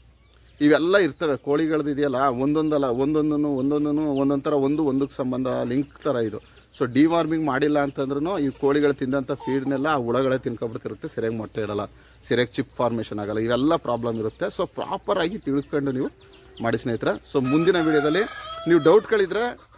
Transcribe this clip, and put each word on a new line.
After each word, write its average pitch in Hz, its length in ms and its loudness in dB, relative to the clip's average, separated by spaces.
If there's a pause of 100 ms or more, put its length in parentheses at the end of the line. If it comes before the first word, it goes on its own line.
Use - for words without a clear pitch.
(600)
ಇವೆಲ್ಲ 151 360 6
ಇರ್ತವೆ 151 400 0
ಕೋಳಿಗಳದ್ದು 151 540 0
ಇದೆಯಲ್ಲ, 139 240 0
ಒಂದೊಂದಲ್ಲ, 143 720 2
ಒಂದೊಂದನ್ನು, 147 680 0
ಒಂದೊಂದನ್ನು 147 580 0
ಒಂದೊಂದ್ 139 300 0
ಥರ, 151 100 0
ಒಂದು 147 320 2
ಒಂದಕ್ಕೆ 135 300 -2
ಸಂಬಂಧ 127 320 -4
ಲಿಂಕ್ 127 560 -2
ಥರ 143 120 0
ಇದು. 110 220 -2 (420)
So 123 140 -2
ಡಿವಾರ್ಮಿಂಗ್ 160 520 2
ಮಾಡಿಲ್ಲ 147 340 0
ಅಂತಂದ್ರೂ 143 580 -2
ಈ 143 120 0
ಕೋಳಿಗಳು 143 440 2
ತಿಂದಂಥ 135 380 -4
ಫೀಡ್‌ನೆಲ್ಲ 135 560 -2
ಆ 160 80 2
ಹುಳಗಳೇ 131 420 0
ತಿನ್ಕೊಬಿಡ್ತಿರುತ್ತೆ, 113 720 -8
ಸರಿಯಾಗಿ 113 280 -4
ಮೊಟ್ಟೆ 107 260 -8
ಇಡಲ್ಲ, 104 240 -4 (440)
ಸರಿಯಾಗಿ 120 260 2
ಚಿಪ್ - 200 -6
ಫಾರ್ಮೇಷನ್ 113 440 -2
ಆಗಲ್ಲ, 104 200 -4
ಇವೆಲ್ಲ 120 360 2
ಪ್ರಾಬ್ಲಮ್ 117 440 -4
ಇರುತ್ತೆ. 110 260 -4
So 196 220 -4
ಪ್ರಾಪರ್ 190 520 -4
ಆಗಿ 180 180 -2
ತಿಳ್ಕೊಂಡು 139 540 -4
ನೀವು 131 180 -4 (520)
ಮಾಡಿ 117 160 0
ಸ್ನೇಹಿತರೆ. 117 340 -2
So 143 380 -2
ಮುಂದಿನ 170 320 4
ವಿಡಿಯೋದಲ್ಲಿ 156 400 2 (460)
ನೀವು 165 160 4
ಡೌಟ್ಗಳಿದ್ರೆ 202 760 2 (200)